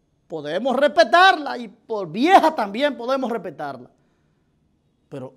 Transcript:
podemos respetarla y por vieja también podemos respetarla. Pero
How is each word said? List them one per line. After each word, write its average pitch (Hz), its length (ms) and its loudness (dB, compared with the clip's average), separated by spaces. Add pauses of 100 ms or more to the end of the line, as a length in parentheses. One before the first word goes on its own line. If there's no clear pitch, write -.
(280)
podemos 170 480 -4
respetarla 294 840 2
y 240 120 -12
por 196 420 -10
vieja 311 420 4
también 247 420 -4
podemos 247 360 -4
respetarla. 151 580 -10 (1200)
Pero - 280 -14